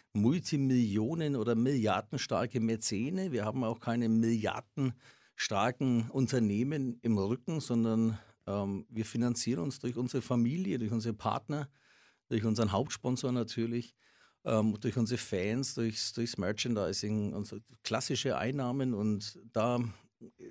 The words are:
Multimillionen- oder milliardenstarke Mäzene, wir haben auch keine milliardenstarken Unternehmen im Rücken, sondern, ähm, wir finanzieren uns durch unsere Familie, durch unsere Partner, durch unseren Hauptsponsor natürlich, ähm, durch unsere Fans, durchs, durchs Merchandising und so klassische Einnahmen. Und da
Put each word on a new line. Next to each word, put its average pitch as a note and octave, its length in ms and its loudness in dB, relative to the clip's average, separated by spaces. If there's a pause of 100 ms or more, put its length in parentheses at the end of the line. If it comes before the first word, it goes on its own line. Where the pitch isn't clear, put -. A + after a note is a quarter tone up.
(140)
Multimillionen- C3 1200 2
oder A#2 200 2
milliardenstarke A2+ 1040 0
Mäzene, A#2 720 -2
wir G#2+ 100 -2
haben A#2+ 220 -2
auch A2+ 160 -4
keine A#2+ 260 0
milliardenstarken A2+ 2000 0
Unternehmen B2 920 2
im A2+ 160 2
Rücken, B2 420 -2
sondern, A2+ 580 2 (300)
ähm, G2 420 -2
wir A2 160 -4
finanzieren A#2+ 540 -2
uns D3 200 -4
durch B2+ 180 -6
unsere B2 240 -2
Familie, C3 580 0
durch A2 140 -2
unsere A2+ 200 -2
Partner, C#3 540 -4 (640)
durch A2+ 160 0
unseren A2 260 4
Hauptsponsor B2+ 600 0
natürlich, A#2 600 -4 (520)
ähm, A2 340 4
durch A2+ 180 -2
unsere A#2 200 2
Fans, G#2+ 560 -2
durchs, A2+ 400 -4
durchs A#2 240 -4
Merchandising G#2 960 0
und G2+ 120 -6
so G#2 120 -12 (260)
klassische A#2+ 540 0
Einnahmen. B2+ 560 0
Und G#2 440 0 (140)
da A#2+ 320 2 (680)